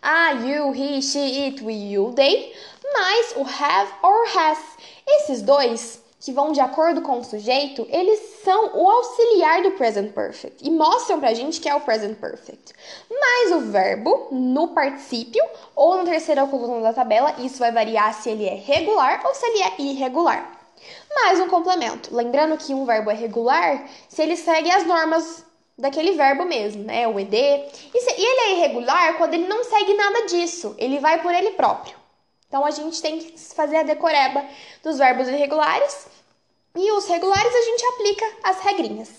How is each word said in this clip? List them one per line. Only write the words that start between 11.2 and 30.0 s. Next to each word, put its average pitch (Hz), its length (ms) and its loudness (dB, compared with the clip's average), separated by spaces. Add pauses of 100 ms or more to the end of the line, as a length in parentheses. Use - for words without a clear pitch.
gente 262 280 -6
que 311 80 -4
é 285 40 0
o 285 80 0
present 220 380 -2
perfect. - 540 -14 (360)
Mas 494 440 2
o 320 80 2
verbo 208 680 0
no 262 380 0
particípio 269 720 -2 (320)
ou 339 220 6
na 370 60 0
terceira 311 420 0
coluna 240 360 -4
da 226 120 0
tabela, 240 460 2
isso 254 180 -8
vai 233 140 0
variar 220 420 2
se - 160 -8
ele 214 160 -4
é 185 80 -2
regular 320 720 0
ou 539 80 0
se - 120 -4
ele 440 180 0
é - 160 -2
irregular. 269 800 -2 (540)
Mais 403 260 4
um 370 80 0
complemento. 349 680 -2
Lembrando 269 420 2
que 277 160 -8
um 269 120 -4
verbo 214 260 0
é - 20 2
regular 240 760 0 (180)
se - 140 -6
ele 320 160 0
segue 330 340 0
as 370 140 4
normas 320 580 0 (340)
daquele 311 360 -2
verbo 285 320 2
mesmo, 214 380 -4
né? 226 240 -2
O 208 120 -2
E 196 60 -4
D. 202 120 -2 (560)
E, 480 80 2
se, 494 100 0
e 370 140 0
ele 508 160 2
é 427 120 2
irregular 311 640 2
quando 330 160 0
ele 349 140 -2
não 440 160 -2
segue 415 300 2
nada 415 340 0